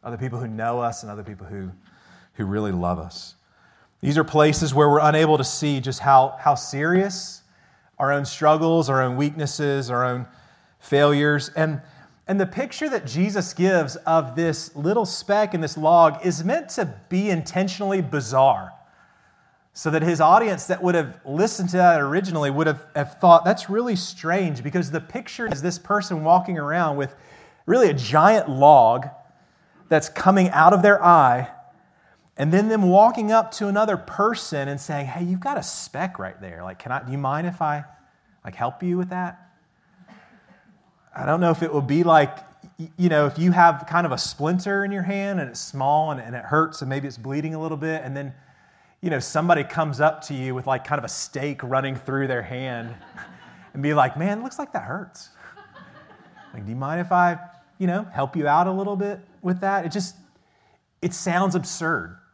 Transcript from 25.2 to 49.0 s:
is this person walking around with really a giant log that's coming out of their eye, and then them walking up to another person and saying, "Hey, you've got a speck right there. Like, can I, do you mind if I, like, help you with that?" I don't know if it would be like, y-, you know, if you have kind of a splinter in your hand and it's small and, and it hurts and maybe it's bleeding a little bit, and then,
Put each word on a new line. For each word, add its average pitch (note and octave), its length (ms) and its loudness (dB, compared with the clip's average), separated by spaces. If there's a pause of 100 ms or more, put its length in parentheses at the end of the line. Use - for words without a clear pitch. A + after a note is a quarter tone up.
is C#3+ 160 -6
this F3 180 -4
person F#3 420 -4
walking F3+ 360 2
around D3+ 380 -2
with C#3 180 -4 (520)
really A3 240 6
a C#3+ 40 0
giant D#3 540 4
log C3 600 6 (800)
that's D#3 200 2
coming F#3 420 2
out D#3 220 6
of F#3+ 100 4
their G3+ 220 6
eye, C3 460 6 (840)
and D3 160 0
then G3+ 160 4
them A3 200 2
walking G#3+ 440 4
up A3 200 2
to G#3 140 -6
another G3+ 300 0
person E3+ 720 -4
and C#3+ 120 -8
saying, C#3+ 260 -8
"Hey, F3 180 -8
you've F3+ 160 -4
got C4+ 180 -6
a - 40 -8
speck - 580 -10
right F#2 200 -12
there. E2+ 220 -16
Like, F#2 160 -14
can B2 140 -10
I, C3+ 100 -4
do B2 80 -12
you C3+ 80 -6
mind D3 300 -4
if F3 120 -8
I, D3 240 -4 (600)
like, F#2 100 -14
help B2 260 -8
you F3+ 160 -2
with F3+ 140 -4
that?" F3+ 300 -8 (1800)
I C3+ 100 -6
don't D#3 140 2
know E3+ 100 4
if E3 140 0
it D#3 100 -4
would C#3 140 0
be D#3+ 160 2
like, D#3 340 4 (400)
y-, D#3+ 180 -14
you F3+ 120 2
know, D3+ 180 4
if C3+ 140 -4
you F3+ 100 2
have E3+ 380 4
kind E3+ 180 0
of C#3 60 -2
a B2+ 60 -6
splinter F3+ 680 -4
in G3 80 -6
your G3 100 -6
hand G3 380 -4
and C3 100 -8
it's A#2 100 -14
small D3 520 -2
and, C3 80 -8
and A#2 160 -12
it A#2 80 -12
hurts D#3+ 360 -2
and C3+ 80 -8
maybe C3+ 200 -6
it's A#2+ 100 -16
bleeding C#3+ 360 -8
a D#3 60 -10
little D#3+ 160 -8
bit, D#3 280 -6
and C3+ 120 -10
then, C#3 160 -10 (680)